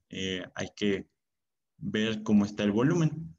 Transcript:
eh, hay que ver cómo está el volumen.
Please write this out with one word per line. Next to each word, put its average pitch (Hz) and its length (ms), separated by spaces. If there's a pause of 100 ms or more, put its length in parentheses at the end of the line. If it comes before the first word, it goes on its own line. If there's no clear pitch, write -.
eh, 92 340 (120)
hay 104 200
que 101 320 (720)
ver 107 460
cómo 104 220
está 104 180
el 104 80
volumen. 151 680